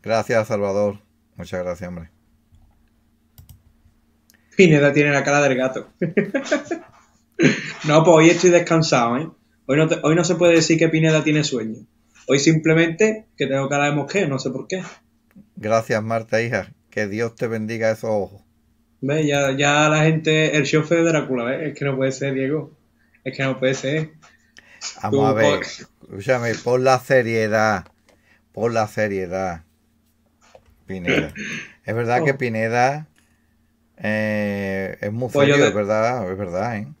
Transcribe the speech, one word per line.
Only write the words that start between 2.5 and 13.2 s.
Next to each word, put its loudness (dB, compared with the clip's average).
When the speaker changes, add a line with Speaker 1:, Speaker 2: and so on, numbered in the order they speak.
Speaker 2:
Pineda 6
tiene 2
la 0
cara 2
del 2
gato. -4
<laughs> -4
No, 4
pues 8
hoy 8
estoy 4
descansado, 2
¿eh? -6
Hoy 0
no 4
te, -2
hoy 2
no 2
se 0
puede 4
decir 4
que 2
Pineda 2
tiene 0
sueño. -6
Hoy 4
simplemente 2